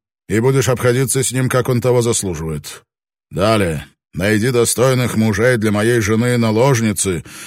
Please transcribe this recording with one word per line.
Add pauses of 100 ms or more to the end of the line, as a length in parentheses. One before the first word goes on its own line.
(280)
и
будешь
обходиться
с
ним,
как
он
того
заслуживает. (480)
Далее, (260)
найди
достойных
мужей
для
моей
жены
и
наложницы (240)